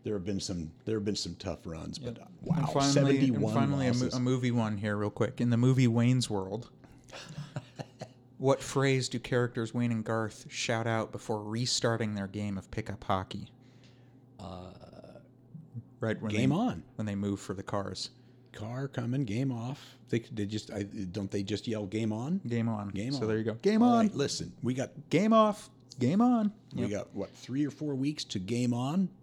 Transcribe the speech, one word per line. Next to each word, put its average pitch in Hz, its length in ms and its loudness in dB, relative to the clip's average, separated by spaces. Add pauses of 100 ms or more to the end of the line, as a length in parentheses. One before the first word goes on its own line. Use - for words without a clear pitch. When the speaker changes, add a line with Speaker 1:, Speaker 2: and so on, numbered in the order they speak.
Speaker 1:
there 110 100 -4
have 92 100 -4
been 98 140 -2
some, 85 320 -6 (140)
there 110 120 -2
have 101 80 -2
been 101 120 0
some 87 200 -6
tough - 300 -8
runs. 82 320 -10
Speaker 2:
Yep. 120 160 -8
Speaker 1:
But, - 80 -16
uh, - 40 -20 (160)
wow, - 160 0
Speaker 2:
And - 100 2
finally, 139 240 4
Speaker 1:
seventy-one 139 520 6
Speaker 2:
and 110 100 0
finally 139 340 2
a 120 60 2
mo-, 123 40 0
Speaker 1:
losses. 127 160 0
Speaker 2:
a 127 60 0
movie 123 320 2
one 110 240 0
here 104 200 -2
real 104 140 0
quick. - 300 -2
In 120 100 4
the 117 60 6
movie 127 320 6
Wayne's 120 420 4
World, 101 400 -4 (880)
Speaker 1:
<laughs> - 840 -14
Speaker 2:
what 135 240 4
phrase 135 460 2
do 120 100 -4
characters 120 560 -2
Wayne 120 160 2
and 110 140 0
Garth 110 440 -4
shout 113 380 -2
out 113 240 0
before 107 320 -4
restarting 113 720 0
their 98 140 -4
game 104 280 -4
of 92 140 -10
pickup - 320 -8
hockey? - 480 -4 (880)
Speaker 1:
Uh, 92 280 -12 (1300)
Speaker 2:
Right, 110 200 0
when 107 120 -4
Speaker 1:
"Game 127 180 4
Speaker 2:
they, 147 60 2
Speaker 1:
on." 226 260 0 (140)
Speaker 2:
when 107 100 -4
they 101 80 -4
move 101 260 -2
for - 140 -8
the 98 80 -8
cars. 98 480 -6 (440)
Speaker 1:
Car 123 340 -8
coming, 131 360 -2
game 123 280 -2
off. 120 440 -8 (120)
They, 117 120 2
they 107 260 -6
just, 107 260 -6
I, 104 120 -4
don't 101 460 -6
they 101 120 -2
just 101 240 -4
yell, 107 200 -2
"Game 107 260 -2
on"? 147 340 -2
Speaker 2:
Game 117 220 0
on. 104 200 -4
Speaker 1:
Game 101 240 -4
Speaker 2:
So 131 100 -2
Speaker 1:
on. 110 60 0
Speaker 2:
there 110 100 2
you 110 60 -2
go. 110 100 -2
Game 220 280 4
Speaker 1:
All 240 120 8
Speaker 2:
on. 226 120 6
Speaker 1:
right, - 80 0
listen, 139 380 -2 (100)
we 117 120 0
got 127 160 -4 (200)
Speaker 2:
Game 208 220 6
off. 214 380 4 (280)
Game 180 220 4
on. 233 320 4 (220)
Speaker 1:
we - 80 -2
Speaker 2:
Yep. 101 80 -2
Speaker 1:
got, - 240 -6
what, 98 200 -6
three 139 320 -2
or 127 40 -2
four 147 240 -4
weeks 143 300 -2
to - 140 -6
game 117 360 0
on? 156 340 0 (140)